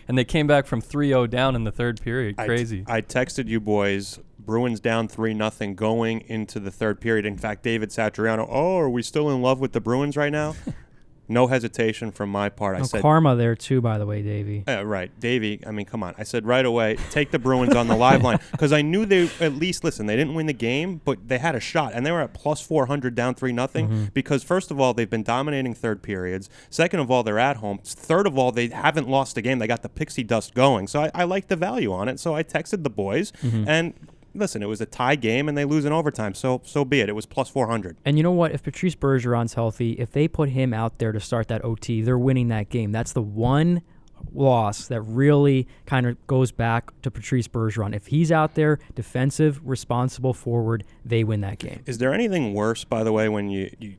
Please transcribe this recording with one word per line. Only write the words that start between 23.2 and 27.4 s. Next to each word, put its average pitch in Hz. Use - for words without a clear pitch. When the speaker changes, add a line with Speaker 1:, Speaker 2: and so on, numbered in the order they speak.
Speaker 2:
three 127
nothing, 123
Speaker 3:
Mm-hmm. 107
Speaker 2:
because, 135
first 185
of 143
all, 127
they've 110
been 110
dominating 131
third 110
periods. 92
Second 170
of 131
all, 127
they're 107
at 135